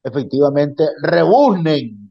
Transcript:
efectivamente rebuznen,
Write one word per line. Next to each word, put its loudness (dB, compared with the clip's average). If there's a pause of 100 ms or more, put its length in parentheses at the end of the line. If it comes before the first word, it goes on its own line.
efectivamente -2 (160)
rebuznen, 0